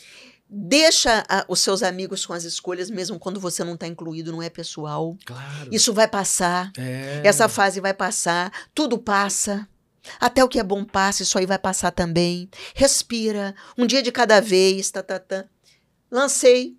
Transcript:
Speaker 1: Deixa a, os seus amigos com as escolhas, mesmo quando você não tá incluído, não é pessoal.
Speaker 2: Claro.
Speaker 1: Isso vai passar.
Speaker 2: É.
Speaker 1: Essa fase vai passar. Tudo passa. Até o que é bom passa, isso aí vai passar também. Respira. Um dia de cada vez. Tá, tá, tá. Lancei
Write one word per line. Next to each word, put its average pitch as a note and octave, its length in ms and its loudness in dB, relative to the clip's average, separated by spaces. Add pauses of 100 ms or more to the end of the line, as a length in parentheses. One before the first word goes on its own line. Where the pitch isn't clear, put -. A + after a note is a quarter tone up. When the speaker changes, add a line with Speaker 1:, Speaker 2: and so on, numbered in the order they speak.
(480)
Speaker 1:
Deixa A3+ 800 2
a, G3 200 0
os F3+ 120 0
seus G3 240 0
amigos F#3 420 -6
com F#3 60 -10
as E3+ 120 -8
escolhas, F3+ 460 -8
mesmo F#3 280 -8
quando G3+ 200 -8
você F#3 240 -6
não E3+ 140 -8
tá F3 100 -12
incluído, E3 460 -10
não E3 100 -8
é E3+ 80 -10
pessoal. D#3+ 720 -8
Speaker 2:
Claro. C#3 480 -14
Speaker 1:
Isso A3 200 2
vai G#3+ 160 6
passar. F#3 680 -2
Speaker 2:
É. C3+ 480 -8
Speaker 1:
Essa G3+ 240 4
fase G3 320 0
vai F#3+ 140 -2
passar. F3+ 580 -2 (220)
Tudo C4+ 240 0
passa. G3+ 680 -2 (500)
Até B3 240 4
o B3+ 60 6
que B3+ 100 -2
é A3 60 2
bom G3 200 -2
passa, G3 380 0
isso F#3 160 0
aí F#3 80 2
vai F#3+ 120 0
passar F#3 340 -2
também. F3 560 0 (260)
Respira. A3 800 0 (240)
Um A#3+ 80 4
dia C4 160 2
de A#3+ 80 -2
cada A3 300 6
vez. F#3+ 500 4
Tá, F#3+ 120 -8
tá, F#3+ 180 -8
tá. F#3+ 240 -8 (680)
Lancei B3+ 680 4